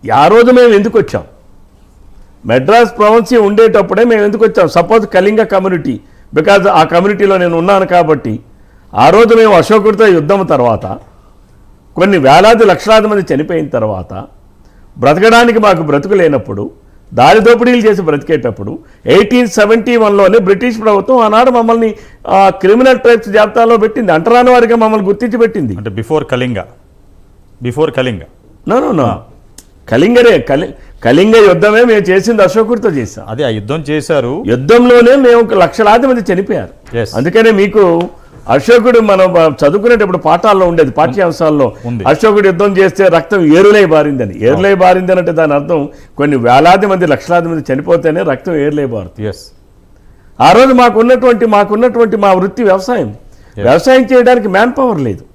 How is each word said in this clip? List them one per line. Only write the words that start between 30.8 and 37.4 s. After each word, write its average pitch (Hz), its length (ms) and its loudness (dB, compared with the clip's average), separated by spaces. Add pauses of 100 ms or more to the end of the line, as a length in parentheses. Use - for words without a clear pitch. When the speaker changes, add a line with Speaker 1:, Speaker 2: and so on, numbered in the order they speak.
Speaker 1:
కళింగ 180 320 2
యుద్ధమే 208 480 2
మేము 220 160 2
చేసింది, 196 440 0
అశోకుడితో 220 460 -2
చేశాం. 123 380 -8
Speaker 2:
అదే, 117 160 -8
ఆ 127 60 -2
యుద్ధం 113 400 -8
చేశారు. 147 580 -4
Speaker 1:
యుద్ధంలోనే 240 680 2
మేము 240 260 4
ఒక 226 120 -2
లక్షలాది 208 540 0
మంది 233 260 -2
చనిపోయారు. 175 640 -8
Speaker 2:
Yes. 110 180 -6
Speaker 1:
అందుకనే 185 360 0